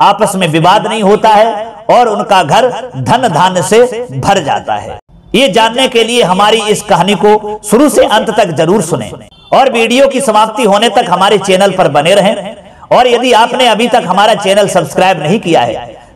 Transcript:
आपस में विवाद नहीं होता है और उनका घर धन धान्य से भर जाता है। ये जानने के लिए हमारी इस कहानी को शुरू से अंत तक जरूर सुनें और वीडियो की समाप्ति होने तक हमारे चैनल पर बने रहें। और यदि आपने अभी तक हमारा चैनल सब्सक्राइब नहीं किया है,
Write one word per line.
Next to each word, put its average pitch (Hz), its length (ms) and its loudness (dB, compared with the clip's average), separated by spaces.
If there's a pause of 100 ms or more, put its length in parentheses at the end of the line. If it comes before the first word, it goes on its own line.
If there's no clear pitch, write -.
आपस 202 340 0
में 185 120 -2
विवाद 175 400 2
नहीं 220 160 -4
होता 208 260 2
है 214 360 2 (240)
और 233 180 4
उनका 202 360 0
घर 208 260 0 (280)
धन 226 320 0
धान्य 180 340 0
से 240 500 0
भर 185 300 -2
जाता 110 320 -4
है। 104 240 -10 (360)
ये 262 140 2
जानने 233 380 0
के 226 160 0
लिए 233 200 0
हमारी 208 380 2
इस 208 220 -2
कहानी 190 320 0
को 208 480 0
शुरू 269 260 2
से 381 160 2
अंत 214 320 -2
तक 208 160 2
जरूर 170 280 0
सुनें 120 300 -6 (420)
और 247 180 4
वीडियो 240 360 2
की 269 140 -2
समाप्ति 220 420 0
होने 208 260 2
तक 226 200 0
हमारे 190 280 2
चैनल 190 340 0
पर 180 180 0
बने 147 260 0
रहें। 202 400 -2 (360)
और 226 160 4
यदि 240 260 0
आपने 247 340 2
अभी 220 200 0
तक 226 200 0
हमारा 202 280 2
चैनल 196 320 0
सब्सक्राइब 180 540 0
नहीं 185 180 -2
किया 151 220 0
है, 120 340 -6 (200)